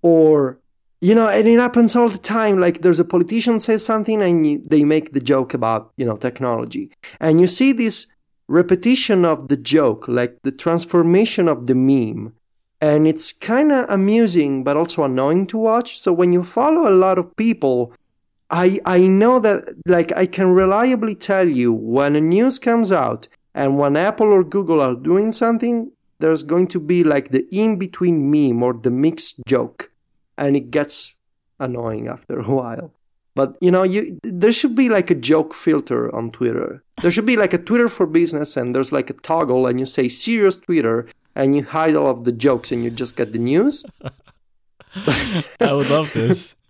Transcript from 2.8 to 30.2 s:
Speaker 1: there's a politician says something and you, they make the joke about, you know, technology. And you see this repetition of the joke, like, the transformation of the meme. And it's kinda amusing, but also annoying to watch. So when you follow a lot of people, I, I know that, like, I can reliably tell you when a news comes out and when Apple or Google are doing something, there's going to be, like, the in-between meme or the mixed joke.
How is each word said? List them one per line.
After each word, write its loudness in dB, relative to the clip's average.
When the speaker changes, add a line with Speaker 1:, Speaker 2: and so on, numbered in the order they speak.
Speaker 1:
there's 2
a 2
politician 0
says -2
something -2
and 2
you, 0
they 0
make 0
the -2
joke 0
about, -4
you -4
know, -4
technology. -6
And 4
you 6
see 2
this -2
repetition 2
of -2
the 0
joke, 0
like, -2
the -4
transformation 0
of -2
the 2
meme. 0
And 2
it's -2
kinda 0
amusing, 0
but 0
also -2
annoying 0
to -8
watch. -2
So 0
when 2
you 2
follow 0
a 4
lot 4
of -6
people, 0
I, 2
I 4
know 4
that, 0
like, 2
I 2
can 2
reliably 2
tell 0
you 2
when 0
a 2
news 2
comes 0
out -2
and 0
when 2
Apple 0
or 6
Google 0
are 0
doing 0
something, -2
there's 0
going 0
to -6
be, 0
like, 0
the 0
in-between 0
meme 2
or 0
the -2
mixed -2
joke. -4